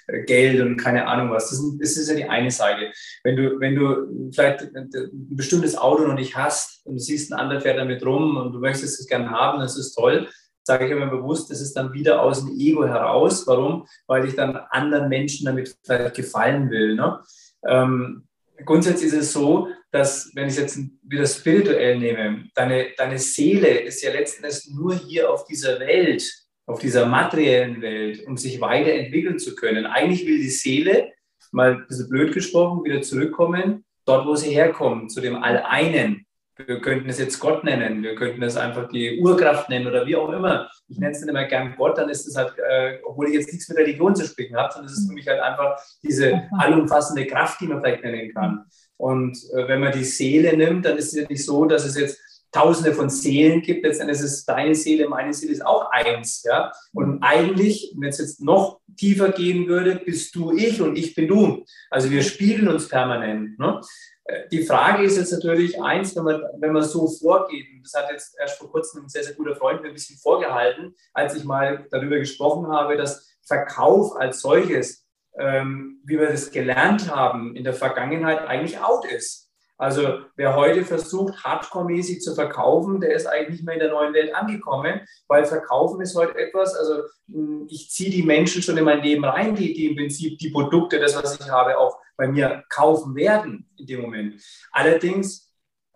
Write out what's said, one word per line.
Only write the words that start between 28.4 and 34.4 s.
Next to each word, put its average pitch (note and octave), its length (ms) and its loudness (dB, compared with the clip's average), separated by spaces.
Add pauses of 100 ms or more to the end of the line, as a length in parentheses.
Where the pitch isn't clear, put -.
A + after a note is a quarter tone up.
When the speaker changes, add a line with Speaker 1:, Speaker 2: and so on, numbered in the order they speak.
Speaker 1:
weiterentwickeln D3+ 800 0
zu - 160 -10
können. A2 320 -2
Eigentlich E3 400 0
will D3+ 100 4
die C3 120 0
Seele, C#3+ 600 2 (400)
mal B2+ 200 6
ein - 160 -4
bisschen B2 220 -8
blöd C#3 220 2
gesprochen, F3 540 0
wieder C#3+ 160 -2
zurückkommen, E3+ 840 0 (220)
dort, E3 220 4
wo D3+ 80 2
sie D3 160 -2